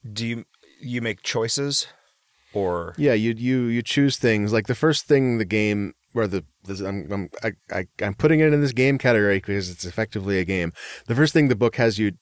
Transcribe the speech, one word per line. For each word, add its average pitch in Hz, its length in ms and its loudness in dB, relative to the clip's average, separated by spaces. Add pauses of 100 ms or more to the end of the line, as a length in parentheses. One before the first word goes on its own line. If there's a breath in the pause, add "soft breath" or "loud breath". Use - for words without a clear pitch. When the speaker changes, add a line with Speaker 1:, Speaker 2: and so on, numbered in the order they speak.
(100)
Speaker 1:
do 110 160 -8
you, 117 180 -6 (360)
you 123 200 -6
make 113 220 -6
choices, 135 640 -2 (640 soft breath)
or? 87 460 -2
Speaker 2:
Yeah, 139 160 4
you, 110 220 2
you, 123 280 0
you 117 180 -2
choose 139 340 2
things. 107 360 2
Like, 110 140 0
the 127 80 0
first 156 320 0
thing 131 320 4
the 110 60 0
game, 104 500 -2 (200)
or 113 120 0
the, 92 180 -4 (200)
this, 95 160 -10
I'm, 95 300 -6
I'm, 98 200 -6 (120)
I, 113 100 -4 (220)
I, 92 120 -4 (140)
I'm 101 140 -2
putting 156 260 4
it 156 120 4
in 147 80 4
this 139 120 0
game 131 260 2
category 104 400 4
because 98 320 -4
it's 87 140 -12
effectively 98 540 -2
a 90 60 0
game. 87 280 -2 (340 loud breath)
The 117 100 -2
first 147 160 4
thing 147 160 4
the 120 80 2
book 113 200 2
has 113 220 2
you 104 240 0